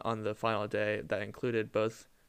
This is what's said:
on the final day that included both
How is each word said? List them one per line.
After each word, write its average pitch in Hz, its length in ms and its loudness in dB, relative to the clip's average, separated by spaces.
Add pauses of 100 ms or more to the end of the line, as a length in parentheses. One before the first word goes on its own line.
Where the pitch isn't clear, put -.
on 113 180 0
the 107 140 0
final 107 320 0
day 104 360 0
that 101 160 0
included 110 520 -2
both 110 340 0 (220)